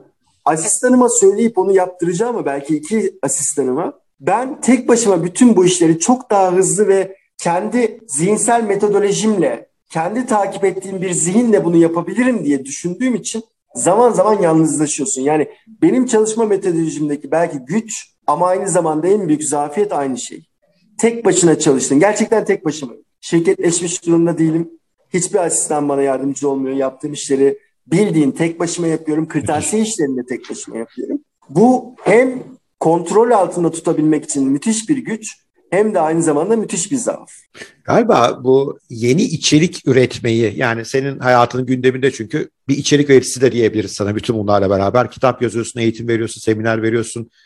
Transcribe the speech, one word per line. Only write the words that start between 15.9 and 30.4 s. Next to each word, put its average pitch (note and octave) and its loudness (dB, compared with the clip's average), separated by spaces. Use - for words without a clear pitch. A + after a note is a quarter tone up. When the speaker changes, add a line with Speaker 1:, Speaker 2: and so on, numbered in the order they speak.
Speaker 1:
çalışma A3 0
metodolojimdeki D#3 -2
belki D#3+ -2
güç G3+ -6
ama E3 0
aynı F#3+ 0
zamanda D#3+ 0
en G3 0
büyük D3+ 0
zafiyet D3+ -2
aynı C3+ -4
şey. - -14
Tek A#3 0
başına E3+ 4
çalıştın. C3+ 2
Gerçekten G#3+ 2
tek G3 -2
başıma. C#3 -8
Şirketleşmiş E3+ -2
durumda E3 2
değilim. D#3+ 0
Hiçbir F3+ 0
asistan D3+ -2
bana C#3 0
yardımcı C#3 -2
olmuyor. C3+ -4
Yaptığım C3+ -4
işleri C3+ 0
bildiğin D#3+ 2
tek E3 -4
başıma E3+ -4
yapıyorum. D#3 -2
Kırtasiye D#3 -2
işlerini C#3+ -2
de A#2+ -8
tek A#2+ -10